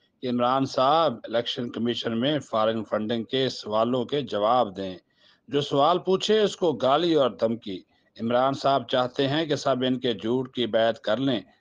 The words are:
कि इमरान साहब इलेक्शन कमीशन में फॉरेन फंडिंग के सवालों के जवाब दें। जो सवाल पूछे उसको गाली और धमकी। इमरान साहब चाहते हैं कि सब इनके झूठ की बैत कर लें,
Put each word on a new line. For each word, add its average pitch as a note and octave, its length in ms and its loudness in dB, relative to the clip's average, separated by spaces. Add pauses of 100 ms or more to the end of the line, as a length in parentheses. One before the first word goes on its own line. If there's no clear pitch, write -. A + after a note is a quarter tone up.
(200)
कि B2+ 80 -6
इमरान B2 360 2
साहब C#3 640 2
इलेक्शन A#2 400 -4
कमीशन A#2 440 -2
में C3+ 280 0
फॉरेन A2 420 0
फंडिंग G#2+ 420 -4
के C3 240 -2
सवालों A#2 560 0
के C#3 180 -4
जवाब G#2+ 500 2
दें। F#2 240 -8 (540)
जो C#3 100 0
सवाल D3+ 380 2
पूछे G#3 460 0
उसको F#3 280 0
गाली D#3 420 2
और B2 260 2
धमकी। A2+ 440 -4 (360)
इमरान B2 340 2
साहब C3+ 360 0
चाहते B2+ 360 0
हैं D3+ 220 -2
कि C#3+ 80 0
सब C3 260 -2
इनके B2+ 320 0
झूठ A#2+ 400 -2
की A#2+ 120 -2
बैत A2+ 320 2
कर A2 200 -2
लें, C3 260 -2 (160)